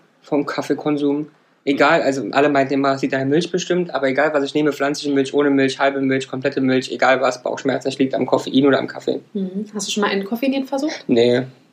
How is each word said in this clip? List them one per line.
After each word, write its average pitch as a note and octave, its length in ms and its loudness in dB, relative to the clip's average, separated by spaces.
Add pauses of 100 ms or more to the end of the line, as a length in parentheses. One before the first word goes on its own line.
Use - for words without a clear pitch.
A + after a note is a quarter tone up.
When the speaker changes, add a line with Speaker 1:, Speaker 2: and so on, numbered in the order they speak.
(240)
Speaker 1:
vom C#3+ 240 -2
Kaffeekonsum. D3 800 -2 (380)
Egal, C#3+ 360 4
also C3+ 300 0
alle C#3+ 180 4
meinten C#3 240 2
immer, C#3 220 2
es C3+ 80 -6
liegt C3+ 100 -2
an C3+ 60 0
der C3+ 80 -2
Milch E3 240 0
bestimmt, F3+ 420 -2
aber C3+ 160 0
egal, C#3+ 240 0
was C#3+ 100 2
ich C#3 120 -4
nehme, D3+ 180 2
pflanzliche C#3+ 400 -2
Milch, C#3 220 0
ohne C#3+ 160 2
Milch, C3+ 260 2
halbe C#3 240 0
Milch, C3 260 -2
komplette C3+ 340 -4
Milch, C3 300 0
egal B2+ 300 2
was, B2+ 220 -2
Bauchschmerzen, - 460 -2
es C3 100 -10
liegt C3 160 0
am B2+ 100 0
Koffein C3 400 2
oder C3+ 140 4
am B2 80 -4
Kaffee. - 320 -6 (140)
Speaker 2:
Mhm. F#3+ 320 -4 (100)
Hast G3+ 120 -6
du - 40 -6
schon G#3+ 100 -2
mal G3+ 100 0
entkoffeiniert B3 560 -2
versucht? C#4+ 400 -4
Speaker 1:
Nee. B2 360 4 (300)